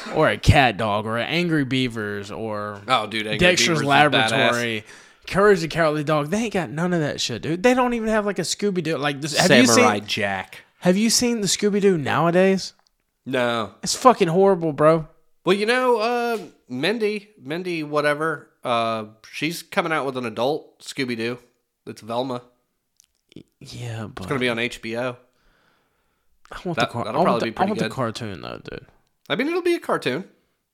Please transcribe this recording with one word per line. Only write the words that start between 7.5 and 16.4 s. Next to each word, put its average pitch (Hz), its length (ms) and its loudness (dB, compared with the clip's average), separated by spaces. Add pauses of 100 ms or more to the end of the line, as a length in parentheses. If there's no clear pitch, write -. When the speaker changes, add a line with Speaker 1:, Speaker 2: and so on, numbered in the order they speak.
Speaker 1:
They 247 100 6
don't 247 200 0
even 220 160 -2
have, 214 160 0
like, 202 120 -4
a 185 40 -2
Scooby-Doo. 170 560 -2
Like, 143 220 -2
this, 151 160 -4
have 175 140 4
you 131 160 8
Speaker 2:
Samurai 113 320 6
Speaker 1:
seen, 104 80 -10
Speaker 2:
Jack. 98 560 -4 (180)
Speaker 1:
have 180 160 4
you 220 140 2
seen 233 300 0
the 196 80 -2
Scooby-Doo 196 500 2
nowadays? 170 760 2 (520)
Speaker 2:
No. 120 460 0 (100)
Speaker 1:
It's - 140 -4
fucking 220 320 4
horrible, 175 440 2
bro. 151 360 4 (360)
Speaker 2:
Well, 185 120 4
you 208 100 0
know, 247 320 2
uh, 233 400 -2 (320)